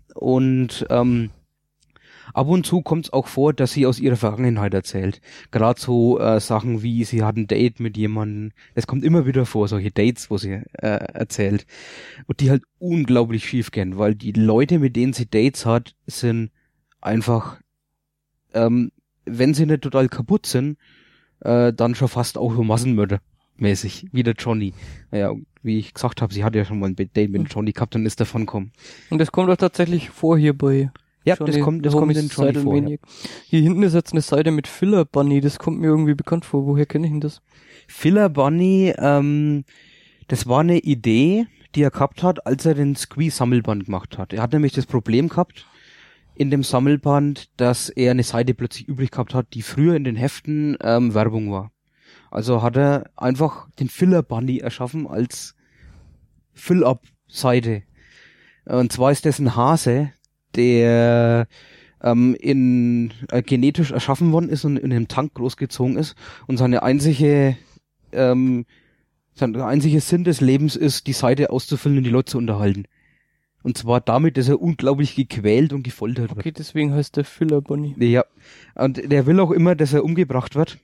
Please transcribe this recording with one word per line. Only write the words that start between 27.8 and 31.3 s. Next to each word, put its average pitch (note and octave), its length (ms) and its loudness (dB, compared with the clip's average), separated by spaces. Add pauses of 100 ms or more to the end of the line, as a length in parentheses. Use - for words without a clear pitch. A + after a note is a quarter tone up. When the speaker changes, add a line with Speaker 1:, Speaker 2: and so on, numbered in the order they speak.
Speaker 1:
und A2 100 -2
ist - 140 -6
davon A2+ 260 -4
gekommen. G2+ 260 -10 (380)
Speaker 2:
Und D#3+ 100 -2
das D#3 120 0
kommt F#3 180 0
auch F3+ 60 4
tatsächlich F3 560 -2
vor E3 260 2
hier D3+ 180 4
bei C#3 360 0 (320)
Speaker 1:
Ja, F3 120 4